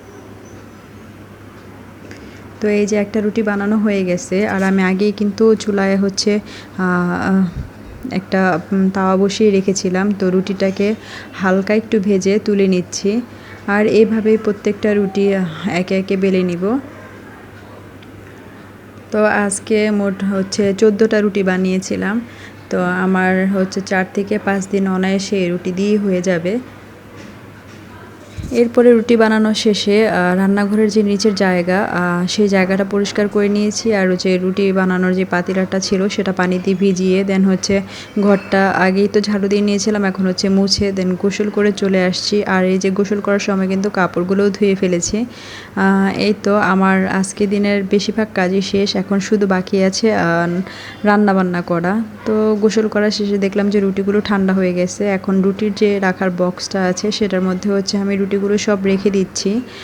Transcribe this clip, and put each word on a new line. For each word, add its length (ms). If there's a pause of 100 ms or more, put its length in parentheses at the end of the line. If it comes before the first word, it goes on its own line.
(2500)
তো 80
এই 180
যে 100
একটা 240
রুটি 220
বানানো 340
হয়ে 280
গেছে, 440
আর 140
আমি 200
আগেই 300
কিন্তু 420
চুলায় 420
হচ্ছে, 440 (380)
আহ, 680 (640)
একটা, 500 (120)
উম, 160
তাওয়া 280
বসিয়ে 340
রেখেছিলাম। 600
তো 180
রুটিটাকে 640 (380)
হালকা 420
একটু 260
ভেজে 440
তুলে 240
নিচ্ছি, 520 (460)
আর 200
এইভাবেই 500
প্রত্যেকটা 580
রুটি, 400
আহ, 340
একে 300
একে 180
বেলে 260
নিব। 360 (2250)
তো 120
আজকে 680
মোট 340
হচ্ছে 540
চোদ্দোটা 420
রুটি 220
বানিয়েছিলাম। 800 (500)
তো 140
আমার 640
হচ্ছে 340
চার 240 (100)
থেকে 300
পাঁচ 260
দিন 180
অনায়াসে 480
এই 120
রুটি 240
দিয়েই 240
হয়ে 260
যাবে। 360 (1900)
এরপরে 420
রুটি 240
বানানো 380
শেষে, 540
আহ, 280
রান্নাঘরের 540
যে 120
নিচের 320
জায়গা, 480
আহ, 440
সেই 220
জায়গাটা 360
পরিষ্কার 440
করে 200
নিয়েছি। 460
আর 220
যে 220
রুটি 340
বানানোর 420
যে 100
পাতিলাটা 560
ছিল 280
সেটা 240
পানি 320
দিয়ে 120
ভিজিয়ে 480
then 200
হচ্ছে 360 (400)
ঘরটা 500
আগেই 380
তো 120
ঝাড়ু 280
দিয়ে 140
নিয়েছিলাম, 420
এখন 220
হচ্ছে 220
মুছে 440
then 300
গোসল 280
করে 220
চলে 320
আসছি। 400
আর 200
এই 140
যে 120
গোসল 300
করার 180
সময় 300
কিন্তু 220
কাপড়গুলোও 600
ধুয়ে 240
ফেলেছি। 520 (500)
আহ, 420
এই 240
তো 140
আমার 520
আজকে 380
দিনের 440
বেশিরভাগ 440
কাজই 260
শেষ, 360
এখন 240
শুধু 260
বাকি 360
আছে, 320
আহ, 460 (440)
রান্না 300
বান্না 280
করা। 380 (260)
তো 340
গোসল 280
করা 220
শেষে 280
দেখলাম 320
যে 100
রুটিগুলো 440
ঠান্ডা 280
হয়ে 220
গেছে। 300
এখন 380
রুটির 340
যে 220
রাখার 320
বক্সটা 520
আছে 280
সেটার 300
মধ্যে 300
হচ্ছে 280
আমি 180
রুটি 240
গুলো 180
সব 260
রেখে 260
দিচ্ছি। 500 (240)